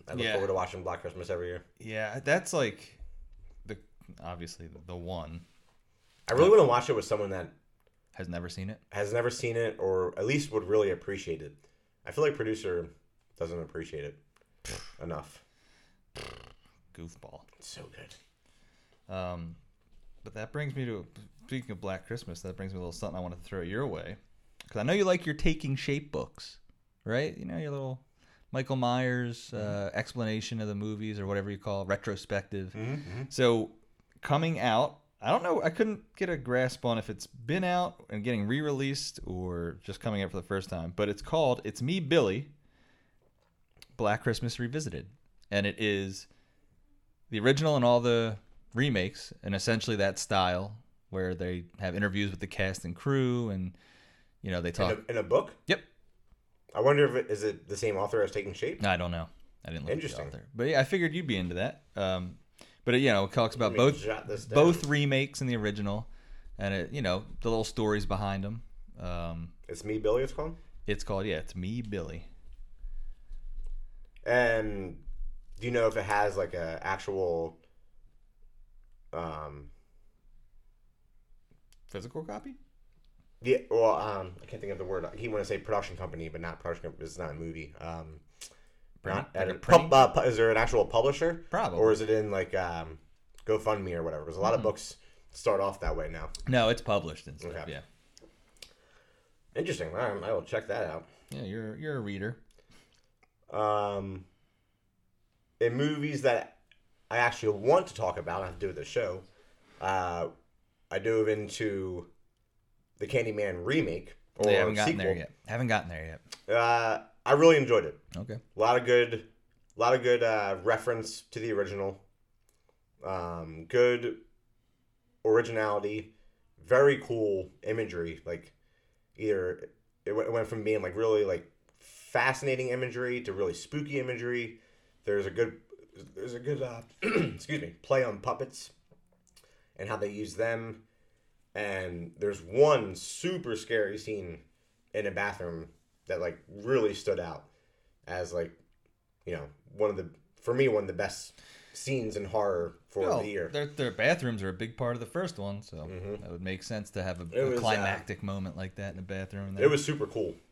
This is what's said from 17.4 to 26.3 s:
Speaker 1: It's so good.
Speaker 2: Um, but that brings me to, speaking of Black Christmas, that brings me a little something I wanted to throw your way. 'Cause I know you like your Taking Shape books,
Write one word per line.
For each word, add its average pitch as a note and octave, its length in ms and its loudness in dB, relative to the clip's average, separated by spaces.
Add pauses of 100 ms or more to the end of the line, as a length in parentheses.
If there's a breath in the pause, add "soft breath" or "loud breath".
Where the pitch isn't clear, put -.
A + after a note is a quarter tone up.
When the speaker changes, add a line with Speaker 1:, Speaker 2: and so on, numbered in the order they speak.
Speaker 1:
It's - 100 -20
so - 140 -14 (120)
good. - 1200 -20
Speaker 2:
Um, F2+ 420 -8 (680)
but G#2+ 100 -14
that A2 180 -10
brings D3 220 -4
me C3+ 120 -4
to, G#2 200 -6 (400)
speaking B2+ 240 -8
of F#2+ 100 -10
Black F#2+ 260 -6
Christmas, G2 360 -10
that F#2 140 -8
brings F#2+ 160 -8
me F#2+ 60 -8
a - 20 -6
little F2 120 -6
something F2 240 -8
I F#2 40 -4
wanted F2+ 220 -6
to - 20 -18
throw F#2+ 180 -6
your G#2 240 -2
way. E2+ 300 -8 (520)
'Cause G#2+ 120 -4
I - 20 0
know C3+ 100 2
you G3+ 120 4
like F3+ 200 4
your D3+ 100 0
Taking D3+ 420 2
Shape C#3+ 360 -4
books, - 460 -8 (460)